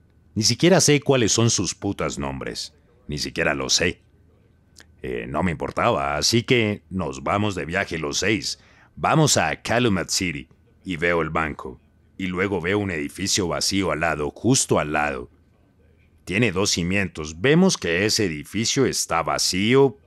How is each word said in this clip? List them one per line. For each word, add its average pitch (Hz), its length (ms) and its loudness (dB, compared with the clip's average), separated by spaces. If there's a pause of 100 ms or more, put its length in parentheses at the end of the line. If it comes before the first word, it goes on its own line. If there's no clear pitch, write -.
(340)
ni 104 80 -2
siquiera 151 400 4
sé 147 180 6
cuáles 120 320 2
son 113 200 4
sus 92 240 -2
putas 80 420 -4
nombres, 65 560 -8 (340)
ni 71 120 -6
siquiera 73 340 -2
lo 67 160 -4
sé. - 320 0 (1000)
Eh, 60 240 -6
no 71 140 -4
me 87 100 0
importaba, 71 640 -2
así 110 280 0
que 110 480 0
nos 69 320 -6
vamos 101 320 0
de 71 100 -6
viaje 87 320 -4
los 73 220 -4
seis. 98 400 -2 (360)
Vamos 120 420 4
a 78 260 0
Calumet 104 460 2
City 76 380 -4 (380)
y 92 100 -4
veo 85 280 2
el 78 80 -4
banco. 76 500 -4 (380)
Y 95 80 -4
luego 92 340 -2
veo 92 160 0
un 101 140 -2
edificio 85 560 -4
vacío 80 440 -2
al 76 100 -2
lado, 76 280 -2
justo 123 480 0
al 76 160 -2
lado. 71 380 -2 (920)
Tiene 110 280 0
dos 98 180 0
cimientos. 85 720 -4
Vemos 165 380 4
que 90 260 0
ese 107 200 2
edificio 98 600 -2
está 82 380 0
vacío. 104 840 2